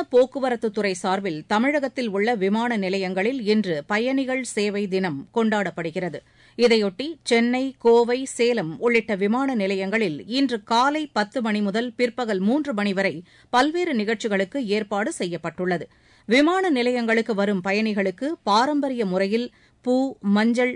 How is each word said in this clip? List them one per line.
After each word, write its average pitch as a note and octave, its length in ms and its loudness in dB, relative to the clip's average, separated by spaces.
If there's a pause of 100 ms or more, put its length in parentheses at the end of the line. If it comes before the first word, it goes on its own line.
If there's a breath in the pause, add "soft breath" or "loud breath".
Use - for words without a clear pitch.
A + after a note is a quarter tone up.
போக்குவரத்து B3+ 680 2
துறை G#3 220 -2
சார்பில் F#3 460 -2 (120)
தமிழகத்தில் B3+ 580 0
உள்ள G3+ 260 0
விமான A3 420 0
நிலையங்களில் F#3+ 640 -2 (140)
இன்று F#3+ 200 0 (140)
பயணிகள் B3+ 560 -2
சேவை G#3 440 -2
தினம் F3+ 300 -2 (160)
கொண்டாடப்படுகிறது. F3+ 840 -2 (380 soft breath)
இதையொட்டி A3+ 500 2 (160)
சென்னை, A#3+ 400 2 (140)
கோவை, A#3 480 4
சேலம் A#3 540 0
உள்ளிட்ட A3+ 360 0
விமான A#3+ 400 0
நிலையங்களில் F#3+ 720 -2
இன்று B3 360 0
காலை C#4 380 2 (160)
பத்து G#3 240 -2
மணி G#3+ 200 -2
முதல் A3 360 -2
பிற்பகல் A3+ 520 -2
மூன்று C#4+ 240 0
மணி G3+ 200 0
வரை F#3+ 200 -2 (400 soft breath)
பல்வேறு D4+ 480 2
நிகழ்ச்சிகளுக்கு G3+ 680 -2
ஏற்பாடு G#3 460 -2
செய்யப்பட்டுள்ளது. E3+ 760 -4 (420 soft breath)
விமான D#4+ 400 4
நிலையங்களுக்கு A#3+ 680 0
வரும் G3 320 0
பயணிகளுக்கு G3+ 640 -2 (140)
பாரம்பரிய C4 600 2
முறையில் G3 420 0 (380 soft breath)
பூ, B3+ 120 4 (380)
மஞ்சள் A#3+ 400 2